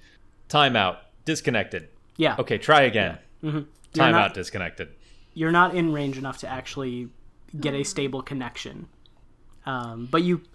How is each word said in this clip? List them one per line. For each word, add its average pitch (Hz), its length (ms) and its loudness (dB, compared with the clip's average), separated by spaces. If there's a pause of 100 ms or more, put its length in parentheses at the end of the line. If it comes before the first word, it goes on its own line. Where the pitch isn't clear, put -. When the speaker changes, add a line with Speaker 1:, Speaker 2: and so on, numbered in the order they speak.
(500)
Speaker 1:
timeout, 117 480 4 (260)
disconnected. 117 640 -2 (300)
Speaker 2:
Yeah. 151 200 2
Speaker 1:
Okay, 117 200 0
try 147 240 6
again. 107 360 2 (240)
Speaker 2:
Yeah. 156 80 -6
Mm-hmm. 151 80 -2 (360)
You're 151 120 4
Speaker 1:
Timeout, 117 60 6
Speaker 2:
not, 101 220 4
Speaker 1:
disconnected. 90 540 -8 (440)
Speaker 2:
you're 160 200 -2
not 175 220 4
in 165 200 0
range 139 240 -4
enough 131 200 -10
to - 100 -12
actually 127 600 -8 (500)
get 147 160 -2
a 139 100 -2
stable 135 380 -4
connection. - 680 -10 (800)
Um, 120 440 -8
but 160 120 2
you 175 200 0 (120)